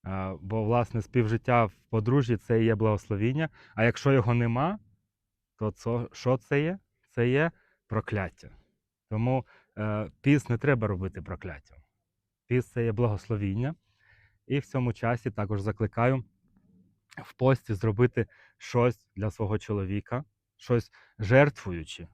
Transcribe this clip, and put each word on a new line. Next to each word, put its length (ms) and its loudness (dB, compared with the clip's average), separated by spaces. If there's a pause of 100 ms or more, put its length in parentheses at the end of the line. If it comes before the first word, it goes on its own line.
Е, 360 -6
бо, 220 -4
власне, 380 0
співжиття 640 2
в 80 -8 (160)
подружжі — 480 2
це 260 0
є 120 4
благословіння, 760 0 (260)
а 80 2
якщо 280 2
його 220 4
нема, 460 0 (760)
то 160 -4
це, 400 -4
що 260 -2
це 240 -2
є? 180 -4 (300)
Це 200 0
є 220 2 (360)
прокляття. 640 -6 (640)
Тому, 320 0 (320)
е, 320 -4 (120)
піст 280 2
не 80 0
треба 300 0
робити 340 -6
прокляттям. 560 -14 (720)
Піст — 260 0
це 100 -2
є 80 0
благословіння. 840 -2 (720)
І 120 0
в 60 -6
цьому 280 -2
часі 380 -2
також 300 -4
закликаю 640 0 (960)
в 160 -16
пості 400 2
зробити 540 2 (300)
щось 580 0
для 160 -4
свого 260 -2
чоловіка, 680 -4 (340)
щось 340 -2 (280)
жертвуючи 960 2